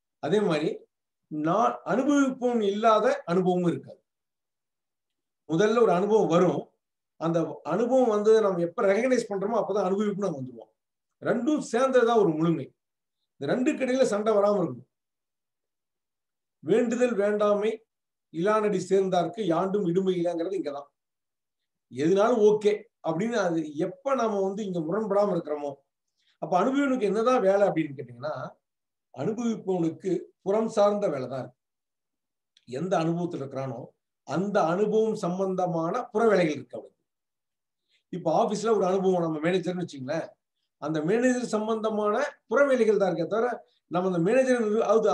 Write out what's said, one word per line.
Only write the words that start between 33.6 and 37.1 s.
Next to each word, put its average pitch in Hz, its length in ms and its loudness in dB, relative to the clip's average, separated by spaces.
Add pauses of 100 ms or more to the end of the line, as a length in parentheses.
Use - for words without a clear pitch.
அந்த 185 300 -2 (160)
அனுபவம் 214 500 0
சம்பந்தமான 180 880 -2
புற 220 100 0 (100)
வேலைகள் 165 260 2
இருக்கு 123 220 -14
அவனுக்கு. - 180 -20 (1200)